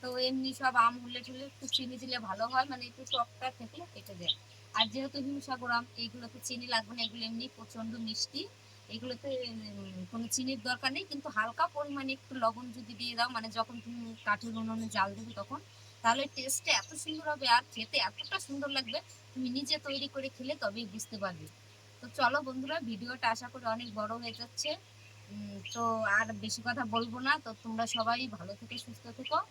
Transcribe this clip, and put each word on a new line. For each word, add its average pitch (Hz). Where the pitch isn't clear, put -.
তো 254
এমনি 262
সব 254
আম 240
হলে 247
টুলে 254
একটু -
চিনি 254
দিলে 247
ভালো 202
হয়, 262
মানে, 247
একটু 254
টকটা 254
খেতে 240
কেটে 202
যায়। 175
আর 226
যেহেতু 269
হিমসাগর 262
আম, 254
এইগুলোতে 233
চিনি 247
লাগবে 220
না, 240
এগুলো 226
এমনি 226
প্রচণ্ড 226
মিষ্টি, 240
এগুলোতে, 247
উম, 202
কোনো 233
চিনির 262
দরকার 254
নেই। 381
কিন্তু 285
হালকা 233
পরিমাণে 277
একটু -
লবণ 226
যদি 233
দিয়ে 240
দাও, 240
মানে, 226
যখন 233
তুমি 240
কাঠের 220
উনুনে 226
জাল 196
দেবে 226
তখন, 262
তাহলে 240
টেস্টটা 269
এত -
সুন্দর 311
হবে, 269
আর 247
খেতে 226
এতটা -
সুন্দর 277
লাগবে, 254
তুমি 254
নিজে 294
তৈরি 277
করে 269
খেলে 254
তবেই 214
বুঝতে 220
পারবে। 170
তো -
চলো 254
বন্ধুরা, 262
ভিডিওটা 240
আশা 247
করি 247
অনেক 240
বড় 214
হয়ে 226
যাচ্ছে, 240
উম, 202
তো 233
আর 220
বেশি 220
কথা 240
বলবো 233
না। 285
তো 233
তোমরা 226
সবাই 233
ভালো -
থেকো, 247
সুস্থ -
থেকো। 262